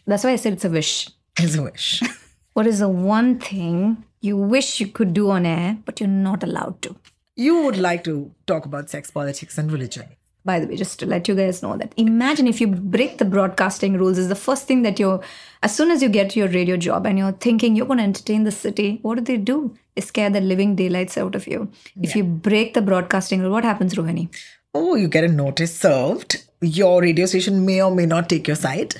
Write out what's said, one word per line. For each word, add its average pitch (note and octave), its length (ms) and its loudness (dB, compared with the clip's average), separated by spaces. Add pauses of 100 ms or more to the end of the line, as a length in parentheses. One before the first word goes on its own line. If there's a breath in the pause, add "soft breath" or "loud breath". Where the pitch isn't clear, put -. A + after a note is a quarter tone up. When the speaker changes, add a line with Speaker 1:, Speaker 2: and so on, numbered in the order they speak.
Speaker 1:
That's G3+ 200 0
why C4 60 2
I B3 40 2
said A3+ 180 -2
it's - 120 -4
a F3+ 40 0
wish. - 380 -2 (320)
Speaker 2:
It's D#3+ 160 2
a D3+ 80 0
wish. - 440 -6
<laughs> - 460 -20
Speaker 1:
What A3 140 2
is G#3+ 120 2
the G3+ 100 2
one G#3+ 500 2
thing F#3+ 640 -2 (180)
you G3+ 160 -2
wish A3+ 440 0
you G3+ 60 -2
could G3 260 0
do G3+ 160 2
on F3+ 160 2
air, F3 400 -2
but - 160 -12
you're G3 80 0
not F#3+ 340 0
allowed - 380 -6
to? - 140 -12 (420)
Speaker 2:
You D#4+ 260 2
would A#3 140 0
like F3 280 0
to C#3+ 260 -4 (140)
talk D#3 200 -2
about C#3+ 240 -10
sex, D3 200 -12
politics, C#3+ 480 -8
and D#3 140 -2
religion. B2+ 340 -6 (380)
Speaker 1:
By F#3 160 0
the D#3+ 80 -2
way, - 80 -8
just - 240 -6
to - 60 -8
let F3 240 -2
you G3 60 2
guys F#3 280 0
know - 140 -4
that A3 200 -8
imagine A#3+ 500 2
if A#3 140 0
you A3+ 60 2
break G3 520 0
the A3 60 2
broadcasting F#3+ 720 0
rules, F#3 200 2
is F#3 120 0
the G3 60 -2
first C4 320 -4
thing C4 160 4
that G#3 160 0
you're, F#3+ 220 2 (420 loud breath)
as G#3+ 120 0
soon D#4+ 160 4
as C#4+ 120 2
you B3 60 4
get G3+ 260 2
your G3 140 2
radio F3+ 260 2
job F3+ 300 -2
and G3 120 2
you're F#3+ 140 0 (160)
thinking A3+ 300 4
you're B3+ 100 0
gonna B3+ 160 2
entertain G#3+ 400 0
the G#3+ 80 0
city, G#3 500 -4
what A3 140 -4
do B3 60 -4
they A#3+ 160 -2
do? B3 360 -2 (220 soft breath)
They G3 60 -4
scare G#3 280 -2
the G3+ 120 0
living F#3+ 340 2
daylights F3+ 420 -2
out F#3+ 180 -2
of G3 120 -8
you. - 220 -6 (320 loud breath)
If F3 140 -2
Speaker 2:
Yeah. G#3 80 2
Speaker 1:
you - 0 - (260)
break A3 240 2
the A3 80 2
broadcasting F#3+ 600 0
rule, F#3 100 0
what A3+ 120 0
happens, F#3+ 320 0
Rohini? E3 320 -2 (460 loud breath)
Speaker 2:
Oh, E4 220 0
you G3 120 2
get D#3+ 160 2
a E3+ 60 4
notice D3 440 0
served. D3+ 680 0 (200)
Your F3+ 400 4
radio F3 240 4
station F#3+ 400 2
may F#3+ 160 2
or F#3+ 140 4
may F3 100 4
not E3+ 220 0
take D#3+ 200 0
your D3+ 80 2
site. D3+ 440 -4